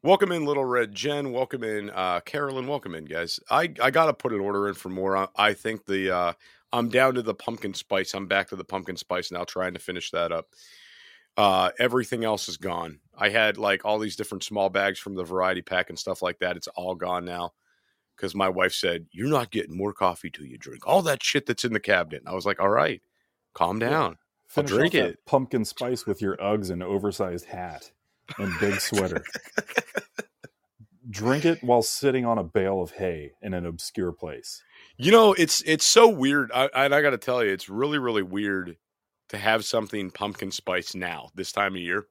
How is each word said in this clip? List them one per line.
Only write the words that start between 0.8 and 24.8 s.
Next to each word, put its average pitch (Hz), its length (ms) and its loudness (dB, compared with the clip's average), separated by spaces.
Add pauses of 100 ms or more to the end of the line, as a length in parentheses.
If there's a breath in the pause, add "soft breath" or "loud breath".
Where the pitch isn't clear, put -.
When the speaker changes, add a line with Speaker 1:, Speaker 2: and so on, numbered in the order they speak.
Speaker 1:
Jen. 139 380 -4
Welcome 127 320 -4
in, 104 240 -4
uh, 92 320 -2
Carolyn. 135 460 -6
Welcome 120 280 -6
in, 80 80 -10
guys. 82 360 -6 (100)
I, 160 320 0
I 131 100 4
gotta 156 220 4
put - 180 -4
an 107 80 -2
order 101 300 0
in 95 60 -6
for - 140 -12
more. 95 280 0
I, 95 180 0
I 104 180 4
think 110 320 -8
the, 95 300 0
uh, 87 180 0 (380 soft breath)
I'm 120 160 0
down 127 280 4
to 123 60 -2
the 110 140 -2
pumpkin 107 380 -8
spice. - 400 -2
I'm 98 140 -8
back 98 220 0
to 98 60 -10
the 90 80 -10
pumpkin 92 320 -8
spice 90 340 -6
now, 87 140 -6
trying 92 300 -4
to 87 60 -10
finish 90 320 -8
that 85 200 0
up. 82 160 -4 (880 loud breath)
Uh, 95 440 4
everything 120 440 0
else 107 240 0
is 82 100 -8
gone. 85 420 -6 (180)
I 104 120 2
had, 107 280 2
like, 101 280 0
all 107 120 2
these 107 180 -4
different 101 280 -8
small 101 260 0
bags 98 300 0
from 98 160 -10
the 92 80 -4
variety 92 400 0
pack 92 260 -2
and 85 80 -12
stuff - 240 -6
like 90 180 -4
that. 90 180 -2
It's - 100 -12
all 90 260 -6
gone 90 320 -4
now 87 280 -8 (640)
'cause 92 180 -6
my 95 140 2
wife 92 240 2
said, 85 380 -2
"You're 110 180 -4
not 127 200 0
getting - 260 -4
more 98 180 -4
coffee 90 360 -2
till 73 160 -14
you 62 140 -16
drink - 280 -14
all 180 140 4
that 147 220 -2
shit - 240 0
that's - 180 -2
in 117 80 -2
the 104 60 0
cabinet." 82 420 0
And - 80 -14
I 92 60 -6
was 92 100 -4
like, 101 140 -2
"All 98 100 4
right, 131 320 2 (540)
calm 95 260 0
Speaker 2:
Yeah. 117 80 0
Speaker 1:
down. 147 220 2
I'll 87 60 -20 (300)
Speaker 2:
Finish 143 240 -2
Speaker 1:
drink 170 220 4